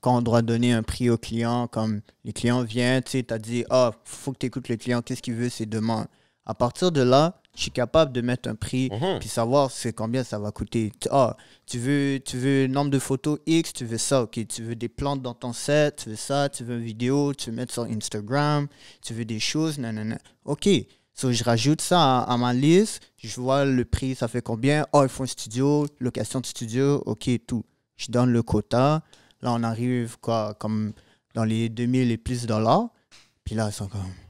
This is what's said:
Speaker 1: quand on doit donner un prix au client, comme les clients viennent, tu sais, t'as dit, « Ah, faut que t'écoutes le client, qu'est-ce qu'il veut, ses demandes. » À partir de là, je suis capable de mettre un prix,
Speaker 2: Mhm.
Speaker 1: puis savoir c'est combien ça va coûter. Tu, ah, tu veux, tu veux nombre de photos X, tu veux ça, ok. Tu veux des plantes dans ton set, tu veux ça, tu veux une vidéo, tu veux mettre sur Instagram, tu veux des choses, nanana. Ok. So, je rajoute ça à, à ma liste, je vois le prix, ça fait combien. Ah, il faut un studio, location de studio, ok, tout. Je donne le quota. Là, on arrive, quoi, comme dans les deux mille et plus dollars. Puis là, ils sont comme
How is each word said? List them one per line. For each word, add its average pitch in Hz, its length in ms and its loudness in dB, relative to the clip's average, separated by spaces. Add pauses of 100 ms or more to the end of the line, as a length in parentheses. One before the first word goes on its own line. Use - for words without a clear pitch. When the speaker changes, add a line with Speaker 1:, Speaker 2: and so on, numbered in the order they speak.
Speaker 1:
quand 123 160 4
on 120 40 2
doit 117 200 4
donner 117 320 2
un 113 100 0
prix 120 260 -2
au 117 80 4
client, 117 500 -2
comme 110 340 -4 (240)
les 104 80 -8
clients 123 300 2
viennent, 123 400 0
tu - 80 -10
sais, 131 120 -2
t'as 113 140 -4
dit, « 117 320 -4
Ah, 127 220 6 (120)
faut - 300 -10
que - 60 -10
t'écoutes 127 300 -6
le 120 80 0
client, 120 240 0
qu'est-ce 127 200 -6
qu'il 117 140 -6
veut, 120 140 -2
ses 117 160 -6
demandes. » 110 420 -2 (380)
À 110 80 -6
partir 127 380 0
de 143 100 2
là, 139 380 6 (160)
je - 60 -8
suis - 100 -6
capable 135 400 2
de 123 80 -2
mettre 123 300 -2
un 113 60 -4
prix, 127 360 -2
Speaker 2:
Mhm. 139 280 -2
Speaker 1:
puis 107 100 -10
savoir 127 420 2
c'est - 220 -6
combien 117 320 -2
ça 107 140 -6
va 104 120 -4
coûter. 107 480 -4
Tu, - 120 -4
ah, 131 260 4 (280)
tu 123 140 -8
veux, 139 400 0
tu - 180 -8
veux 135 300 2
nombre 139 240 0
de 139 80 2
photos 147 460 -2
X, 165 260 2
tu - 140 -10
veux 113 120 -4
ça, 127 260 2
ok. 113 240 -6
Tu - 160 -10
veux 117 120 -6
des 113 140 -6
plantes 139 320 -4
dans 123 140 -8
ton 123 180 -8
set, 147 500 0
tu 110 60 -10
veux 107 60 -8
ça, 143 340 -2
tu 127 160 -10
veux 120 120 -6
une 117 60 -4
vidéo, 127 500 0
tu - 160 -10
veux 113 60 -6
mettre 123 180 -6
sur 120 100 -4
Instagram, 127 840 -2 (340)
tu - 120 -12
veux 113 120 -6
des 110 140 -6
choses, 156 400 -2
nanana. 110 380 -6 (260)
Ok. - 240 -2 (460)
So, 127 180 0
je 113 120 0
rajoute 120 380 4
ça 139 400 4
à, 120 120 0
à 120 40 2
ma 123 160 2
liste, 160 480 4 (160)
je 113 220 -12
vois 135 260 2
le 127 200 4
prix, 131 300 -2
ça 123 140 -2
fait 123 120 -2
combien. 131 520 2
Ah, 143 100 8
il 131 60 4
faut - 140 -6
un 127 40 -4
studio, 139 580 0 (140)
location 123 400 -4
de 120 80 -8
studio, 131 580 0
ok, - 240 -4 (160)
tout. 113 200 -4 (320)
Je - 120 -10
donne 120 220 4
le 117 100 4
quota. 127 640 2 (380)
Là, 123 100 -2
on 117 100 0
arrive, 117 600 -2
quoi, 110 360 -2
comme 107 360 -2 (420)
dans 117 80 0
les 113 260 0
deux 117 160 -4
mille 123 260 2
et 113 60 0
plus 120 280 -6
dollars. 117 420 4 (560)
Puis - 120 -8
là, 110 140 0
ils 104 40 -8
sont 101 140 -8
comme 98 140 -8 (280)